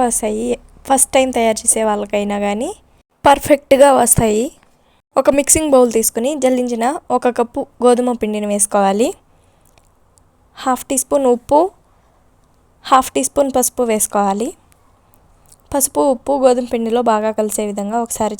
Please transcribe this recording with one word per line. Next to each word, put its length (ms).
వస్తాయి. 420
ఫస్ట్ 280
టైమ్ 220
తయారు 240
చేసే 260
వాళ్ళకైనా 580
కానీ 240
పర్ఫెక్ట్గా 680
వస్తాయి. 440
ఒక 180
మిక్సింగ్ 360
బౌల్ 220
తీసుకుని 360
జల్లించిన 440
ఒక 120
కప్పు 240
గోధుమ 260
పిండిని 300
వేసుకోవాలి. 560
హాఫ్ 260
టీ 120
స్పూన్ 300
ఉప్పు, 280
హాఫ్ 300
టీ 120
స్పూన్ 280
పసుపు 360
వేసుకోవాలి. 580
పసుపు, 300
ఉప్పు 220
గోధుమ 300
పిండిలో 360
బాగా 300
కలిసే 320
విధంగా 340
ఒకసారి 340